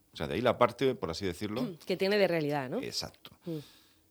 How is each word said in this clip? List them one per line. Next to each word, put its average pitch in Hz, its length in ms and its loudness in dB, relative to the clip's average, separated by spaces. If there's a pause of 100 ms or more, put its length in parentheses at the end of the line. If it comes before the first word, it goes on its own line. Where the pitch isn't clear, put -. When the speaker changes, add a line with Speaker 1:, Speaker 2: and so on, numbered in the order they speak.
(140)
Speaker 1:
O - 20 -20
sea, 78 120 -2
de 69 80 -2
ahí 104 60 0
la 120 180 4
parte, 135 340 4
por 92 160 -4
así 82 160 -4
decirlo. 107 420 -2 (120)
Speaker 2:
<clears throat> - 60 -20
Que 185 120 -2
tiene 202 220 2
de 190 80 6
realidad, 147 420 0
¿no? 175 100 -6
Speaker 1:
Exacto. - 520 -8 (140)
Speaker 2:
Mm. 165 120 -6 (540)